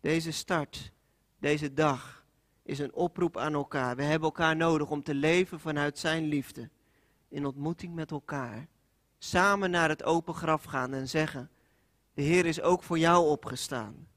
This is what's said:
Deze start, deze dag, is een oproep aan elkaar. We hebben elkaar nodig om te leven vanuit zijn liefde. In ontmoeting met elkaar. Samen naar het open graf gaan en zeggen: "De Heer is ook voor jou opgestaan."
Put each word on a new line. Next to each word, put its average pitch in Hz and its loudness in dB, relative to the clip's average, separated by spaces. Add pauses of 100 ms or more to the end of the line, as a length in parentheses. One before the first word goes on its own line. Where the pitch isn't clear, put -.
Deze 160 0
start, - -4 (480)
deze 147 0
dag, 143 -2 (380)
is 139 -8
een 139 -6
oproep 170 -2
aan 151 -2
elkaar. 135 -2
We 135 -4
hebben 156 2
elkaar 160 2
nodig 160 2
om 147 -4
te 151 -4
leven 165 2
vanuit 147 -2
zijn 160 0
liefde. 139 -4 (580)
In 143 -6
ontmoeting 156 -6
met 160 -8
elkaar. 135 -8 (500)
Samen 196 2
naar 170 4
het 156 -2
open 165 2
graf 156 0
gaan 131 -4
en 131 -6
zeggen: 156 -2 (640)
"De 147 -4
Heer 165 4
is 160 -2
ook 175 2
voor 165 -2
jou 170 6
opgestaan." 131 -4